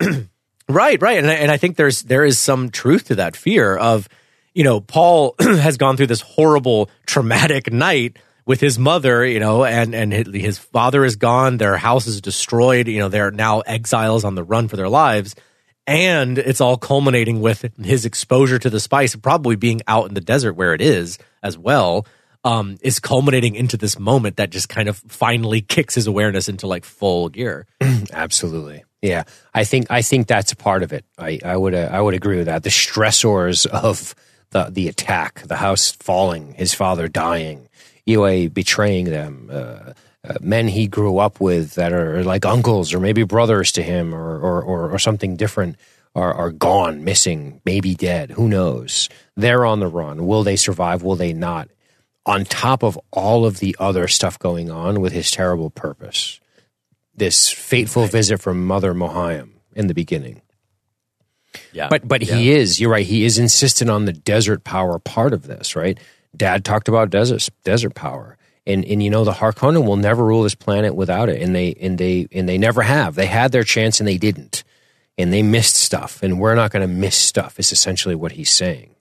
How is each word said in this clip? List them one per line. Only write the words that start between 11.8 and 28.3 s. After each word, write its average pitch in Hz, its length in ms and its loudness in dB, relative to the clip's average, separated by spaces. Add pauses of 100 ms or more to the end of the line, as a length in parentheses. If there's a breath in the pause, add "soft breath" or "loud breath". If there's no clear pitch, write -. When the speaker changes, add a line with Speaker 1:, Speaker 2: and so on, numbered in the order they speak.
Speaker 2:
is 107 140 -6
destroyed, 120 680 2
you 107 100 -2
know, 101 100 0
they're 101 220 0
now 110 300 0
exiles 110 640 0
on 101 100 -4
the 90 100 -6
run 113 240 0
for 104 80 -8
their 95 140 -4
lives. 113 440 2 (520 soft breath)
And 151 500 0
it's 131 240 0
all 127 160 4
culminating 123 640 0
with 110 240 0 (180)
his 107 220 0
exposure 127 540 2
to 123 100 -2
the 107 120 -2
spice, 135 360 0
probably 131 400 0
being 113 320 0
out 110 200 0
in 101 60 -16
the 98 60 -6
desert 113 320 0
where 87 220 0
it 78 80 -2
is 90 340 0 (260 soft breath)
as 101 140 -6
well, 98 500 0 (380 soft breath)
um, 107 380 -2
is 131 180 -2
culminating 131 540 2
into 120 240 -2
this 104 200 -4
moment 107 380 0
that 101 140 -2
just 90 180 -8
kind 110 220 -4
of 98 80 -8 (100)
finally 113 540 -2
kicks - 320 -2
his 110 120 0
awareness 101 400 0
into, 98 200 -8
like, 90 180 -6
full 87 460 -2
gear. 95 420 -8
Speaker 1:
<clears throat> 127 400 0
Absolutely. 78 720 -6 (160)